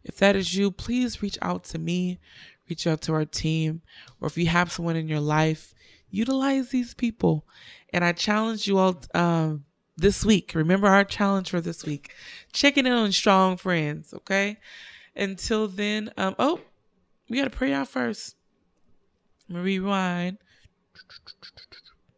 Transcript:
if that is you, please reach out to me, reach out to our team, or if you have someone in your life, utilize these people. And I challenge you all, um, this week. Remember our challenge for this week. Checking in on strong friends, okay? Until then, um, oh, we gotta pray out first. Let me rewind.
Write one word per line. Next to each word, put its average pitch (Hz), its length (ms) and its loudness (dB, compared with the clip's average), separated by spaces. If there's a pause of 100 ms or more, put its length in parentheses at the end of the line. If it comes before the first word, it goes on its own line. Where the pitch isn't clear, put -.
if - 140 -14
that 196 180 4
is 180 200 -2
you, 202 160 2
please 240 500 -4
reach 202 200 -6
out 180 240 -4
to - 140 -8
me, 180 400 -2 (500)
reach - 160 -6
out 160 160 0
to 160 120 -4
our 156 120 0
team, 160 560 -2 (380)
or - 80 -4
if - 100 -6
you 170 100 2
have 175 240 2
someone 170 240 -2
in 160 120 -2
your 156 140 -2
life, 156 520 0 (360)
utilize 262 600 0
these 247 240 -2
people. 180 520 0 (460)
And 175 120 0
I 175 80 2
challenge 214 560 -2
you 196 100 2
all, 185 240 2 (120)
um, 160 500 2 (360)
this 196 260 4
week. 208 300 4
Remember 180 320 4
our 196 160 8
challenge 196 460 -2
for 175 120 -2
this 165 220 -8
week. - 320 -8 (380)
Checking 277 320 4
in 254 80 2
on 220 180 2
strong 190 460 4
friends, 156 560 -2
okay? 196 440 -4 (580)
Until 202 520 -2
then, 208 500 -4
um, 190 220 -2
oh, 294 220 0 (680)
we 233 80 -4
gotta 277 120 -2
pray 269 240 -2
out 277 160 -4
first. 240 460 -6 (1120)
Let 175 80 -10
me 175 60 -6
rewind. 185 760 -2 (1800)